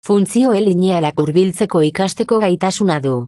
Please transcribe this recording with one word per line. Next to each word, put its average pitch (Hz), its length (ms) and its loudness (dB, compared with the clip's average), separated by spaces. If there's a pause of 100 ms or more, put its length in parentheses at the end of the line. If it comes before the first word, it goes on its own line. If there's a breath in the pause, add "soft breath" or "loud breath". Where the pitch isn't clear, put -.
Funtzio 208 460 2
linealak 180 680 0
hurbiltzeko 175 640 0
ikasteko 190 580 -2
gaitasuna 185 600 0
du. 127 280 -4